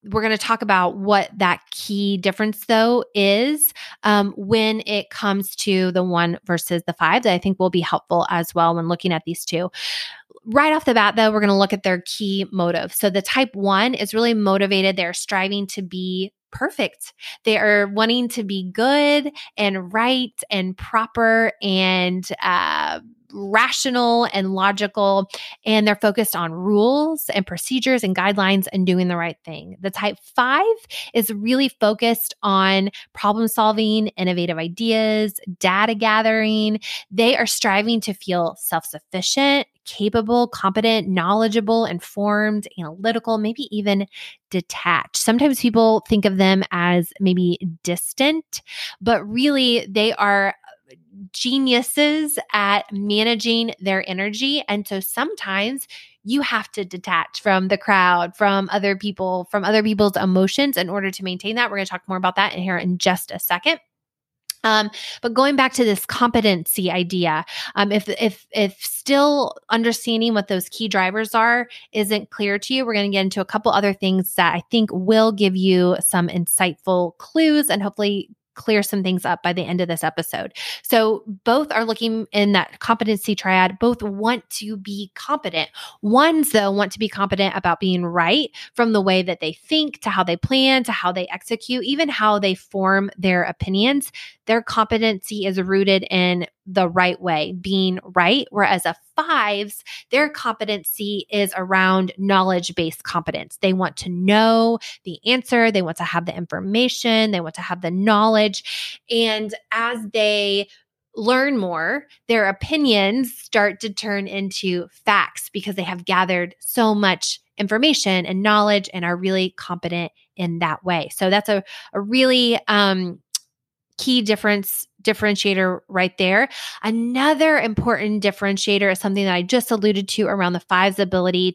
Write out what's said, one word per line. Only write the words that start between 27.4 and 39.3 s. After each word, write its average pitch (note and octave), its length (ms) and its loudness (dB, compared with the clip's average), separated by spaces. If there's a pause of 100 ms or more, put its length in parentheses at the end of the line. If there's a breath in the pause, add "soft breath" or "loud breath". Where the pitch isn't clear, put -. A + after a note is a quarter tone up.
procedures B3+ 560 -2
and F#3+ 140 -2
guidelines G3 560 2
and F#3 160 0
doing F3+ 220 2
the F3 80 -2
right E3 260 -4
thing. D#3+ 380 -16
The F#3+ 100 -6
type G#3 300 -4
five C4 420 0 (500 loud breath)
is A3 200 0
really B3 340 0
focused A3+ 640 0 (100)
on G3 480 2 (200 loud breath)
problem G#3+ 380 0
solving, G#3+ 600 2
innovative F3 480 -2
ideas, G#3+ 800 0 (220)
data G#3 360 2
gathering. A3 840 2 (320 loud breath)
They A#3 240 4
are A3+ 120 0
striving G#3+ 540 0
to G3+ 120 -6
feel F3 440 -4
self-sufficient, - 1080 -2 (160)